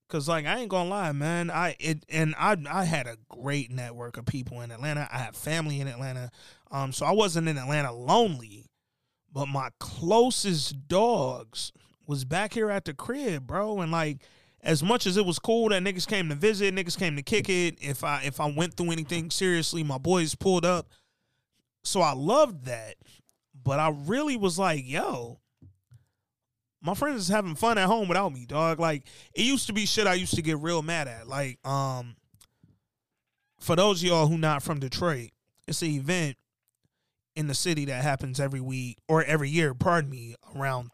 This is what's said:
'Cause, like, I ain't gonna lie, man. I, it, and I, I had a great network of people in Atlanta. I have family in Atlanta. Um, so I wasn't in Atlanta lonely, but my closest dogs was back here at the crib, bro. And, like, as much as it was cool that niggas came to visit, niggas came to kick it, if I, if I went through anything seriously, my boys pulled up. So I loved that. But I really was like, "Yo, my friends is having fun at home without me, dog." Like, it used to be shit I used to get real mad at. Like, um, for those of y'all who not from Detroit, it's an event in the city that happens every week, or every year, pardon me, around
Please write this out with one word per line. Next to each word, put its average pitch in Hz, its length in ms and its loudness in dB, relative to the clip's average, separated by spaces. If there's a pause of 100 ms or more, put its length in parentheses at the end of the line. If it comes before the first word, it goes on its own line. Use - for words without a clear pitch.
'Cause, 151 200 -2
like, 165 160 0
I 185 140 0
ain't 240 100 -6
gonna 180 220 0
lie, 190 220 -2
man. 165 380 -2
I, 170 280 0
it, 156 320 -2
and 156 260 2
I, 202 200 4 (120)
I 180 160 0
had 156 220 0
a 117 100 -12 (140)
great 135 400 -4
network 120 480 -10
of 123 80 -14
people 123 340 -8
in 117 100 -12
Atlanta. 147 400 -4
I 123 80 -6
have 123 160 -8
family 151 460 -4
in 139 80 -4
Atlanta. 127 420 -8 (400)
Um, 139 220 -4
so 143 140 -4
I 165 60 6
wasn't 170 360 4
in 156 80 0
Atlanta 139 360 -2
lonely, 123 720 2 (680)
but 139 140 -4
my 135 240 -4 (100)
closest 170 1080 2
dogs 160 840 0 (340)
was 139 200 -4
back 180 260 0
here 220 160 2
at 196 160 -2
the 156 80 -6
crib, 202 540 -4
bro. 196 340 -2
And, 165 100 -2
like, 156 320 0 (380)
as 151 220 2
much 226 240 4
as 185 100 2
it 208 80 6
was 175 140 0
cool 226 320 2
that 190 120 2
niggas 185 240 -2
came 190 220 0
to 147 60 -2
visit, 196 400 2
niggas 180 240 -4
came 160 180 0
to 143 60 -4
kick 208 260 0
it, 175 320 0
if 139 240 -6
I, 147 200 0
if 139 140 -4
I 151 120 0
went 160 240 -2
through 175 160 -2
anything 165 400 -4
seriously, 170 520 0
my 143 160 -2
boys 160 360 2
pulled 180 320 2
up. 175 240 0 (920)
So 190 180 2
I 151 100 6
loved 170 540 2
that. 113 300 -10 (580)
But 139 240 0
I 156 100 4
really 220 480 0
was 190 220 0
like, 160 280 0
"Yo, 127 540 -6 (1400)
my 175 140 -2
friends 269 280 -2
is 170 60 -2
having 190 260 0
fun 226 240 2
at 190 80 4
home 208 220 2
without 175 240 2
me, 123 120 -12
dog." 156 340 0
Like, 160 300 0 (260)
it 180 80 0
used 262 260 2
to 226 40 -4
be 208 140 0
shit 214 200 2
I 185 80 6
used 185 200 0
to 175 80 0
get 156 160 0
real 165 240 -2
mad 156 260 -4
at. 113 200 -14
Like, 135 380 -6
um, 131 500 -2 (1400)
for 170 180 0
those 185 260 4
of 180 60 2
y'all 165 180 4
who 165 120 2
not 156 240 2
from 151 180 -4
Detroit, 135 500 -4 (360)
it's - 160 -4
an 165 80 0
event 151 460 0 (1000)
in 156 120 -4
the 139 80 -2
city 151 320 0
that 131 180 -4
happens 135 340 -2
every 139 220 -2
week, 127 380 -6 (100)
or 160 160 6
every 147 240 2
year, 151 260 2
pardon 160 360 2
me, 117 260 -12 (180)
around 131 400 -4